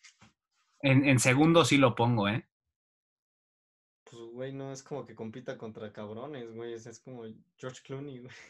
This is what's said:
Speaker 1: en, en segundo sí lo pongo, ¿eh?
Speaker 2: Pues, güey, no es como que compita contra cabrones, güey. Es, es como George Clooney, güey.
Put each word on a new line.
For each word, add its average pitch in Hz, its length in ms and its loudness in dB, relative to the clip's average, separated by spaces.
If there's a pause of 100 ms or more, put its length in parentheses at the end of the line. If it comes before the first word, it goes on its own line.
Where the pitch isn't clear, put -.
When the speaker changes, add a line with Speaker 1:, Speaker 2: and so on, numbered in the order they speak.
(800)
Speaker 1:
en, 135 260 6
en 131 120 6
segundo 151 460 6
sí 143 120 4
lo 131 160 6
pongo, 117 340 2
¿eh? 110 200 -4 (1600)
Speaker 2:
Pues, 117 120 -18 (100)
güey, 127 220 -10
no 135 180 -10
es 131 120 -12
como 131 220 -10
que 113 100 -20
compita 120 420 -12
contra 110 340 -12
cabrones, 113 640 -12
güey. 117 200 -10
Es, 113 120 -14
es 113 140 -18
como 123 240 -16 (340)
George 127 260 -14
Clooney, 135 360 -12
güey. 123 140 -18 (160)